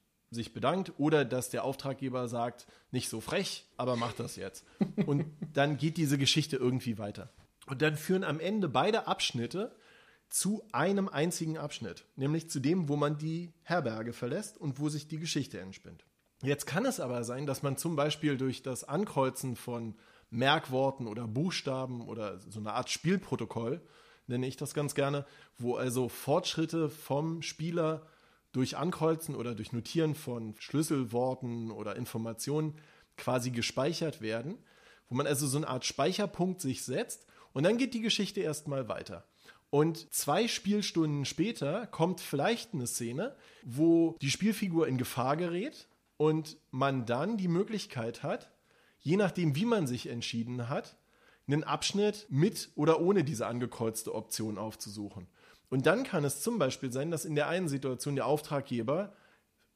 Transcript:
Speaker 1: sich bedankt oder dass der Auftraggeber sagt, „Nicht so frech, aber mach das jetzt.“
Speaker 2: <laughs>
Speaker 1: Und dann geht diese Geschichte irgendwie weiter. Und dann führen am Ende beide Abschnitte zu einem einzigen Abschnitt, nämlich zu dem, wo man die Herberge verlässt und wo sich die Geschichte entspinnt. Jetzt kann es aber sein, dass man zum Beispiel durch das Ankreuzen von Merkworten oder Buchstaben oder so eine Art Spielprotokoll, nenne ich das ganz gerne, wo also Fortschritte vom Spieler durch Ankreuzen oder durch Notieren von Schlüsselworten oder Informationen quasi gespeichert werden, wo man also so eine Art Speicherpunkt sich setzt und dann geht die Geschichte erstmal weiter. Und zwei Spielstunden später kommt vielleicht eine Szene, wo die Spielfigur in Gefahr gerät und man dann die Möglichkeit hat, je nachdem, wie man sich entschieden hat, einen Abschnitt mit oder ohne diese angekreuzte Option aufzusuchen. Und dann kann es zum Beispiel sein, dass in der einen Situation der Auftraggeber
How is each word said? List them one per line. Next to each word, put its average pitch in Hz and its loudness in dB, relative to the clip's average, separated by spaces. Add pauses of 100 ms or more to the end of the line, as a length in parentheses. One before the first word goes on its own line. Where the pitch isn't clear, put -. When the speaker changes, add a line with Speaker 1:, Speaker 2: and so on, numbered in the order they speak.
(320)
Speaker 1:
sich 113 -6
bedankt 165 0
oder 147 6
dass 123 -2
der - -2
Auftraggeber 131 -4
sagt, 120 -4 (260)
„Nicht 127 -2
so 113 -4
frech, - -4 (120)
aber 123 2
mach 117 -2
das - -8
jetzt.“ 95 -10 (140)
Speaker 2:
<laughs> - 2
Speaker 1:
Und 143 2 (280)
dann 143 4
geht 160 0
diese 147 4
Geschichte 139 2
irgendwie 123 0
weiter. 104 -8 (380)
Und 135 -4
dann 151 4
führen 185 2
am 156 -2
Ende 190 0
beide 165 4
Abschnitte 170 -2 (540)
zu 208 0
einem 196 2
einzigen 160 0
Abschnitt, 139 -8 (100)
nämlich 156 0
zu 147 -4
dem, 156 2
wo 143 2
man 147 2
die 160 -6 (100)
Herberge 117 -2
verlässt 139 -4
und 139 -4
wo 151 0
sich 151 -6
die 156 -6
Geschichte 151 -4
entspinnt. 87 -16 (360)
Jetzt 139 0
kann 185 0
es 262 0
aber 123 -2
sein, 123 -4
dass 135 -2
man 135 0
zum 170 -2
Beispiel 147 2
durch 127 -2
das 127 -6
Ankreuzen 135 0
von 117 -8 (360)
Merkworten 131 2
oder 117 -6
Buchstaben 131 -2
oder 104 -6
so 104 -12
eine 107 -4
Art 123 -2
Spielprotokoll, 131 0 (460)
nenne 127 0
ich 131 -6
das 139 -6
ganz 147 -2
gerne, 143 2 (320)
wo 120 0
also 123 0
Fortschritte 160 0
vom 156 -2
Spieler 160 -2 (440)
durch 131 0
Ankreuzen 160 0
oder 117 -4
durch 107 -6
Notieren 151 2
von 117 -8
Schlüsselworten 123 0
oder 104 -6
Informationen 123 -2 (420)
quasi 127 0
gespeichert 139 -2
werden, 117 -4 (520)
wo 123 -4
man 143 2
also 143 2
so 131 0
eine 151 0
Art 127 -4
Speicherpunkt 185 0
sich 131 -2
setzt - -6 (260)
und 135 0
dann 208 6
geht 262 0
die 226 -2
Geschichte 208 0
erstmal 143 -2
weiter. 92 -8 (440)
Und 156 4
zwei 185 2
Spielstunden 165 2
später 196 0
kommt 175 0
vielleicht 185 0
eine 127 -2
Szene, 135 -4 (280)
wo 165 4
die 135 0
Spielfigur 180 2
in 131 2
Gefahr 131 2
gerät 180 -4 (300)
und 156 2 (140)
man 131 2
dann 147 0
die 185 0
Möglichkeit 180 -2
hat, 196 -4 (480)
je 170 2
nachdem, 175 4
wie 185 2
man 220 4
sich 123 -2
entschieden 120 -4
hat, 180 -4 (520)
einen 147 2
Abschnitt 202 0
mit 156 2
oder 156 6
ohne 185 6
diese 117 -2
angekreuzte 117 -2
Option 110 -4
aufzusuchen. 101 -8 (420)
Und 135 2
dann 208 6
kann 175 0
es 139 -2
zum 233 0
Beispiel 131 0
sein, 139 -2
dass 165 -4
in 156 -2
der 147 4
einen 175 0
Situation 139 -2
der 123 0
Auftraggeber 139 0 (640)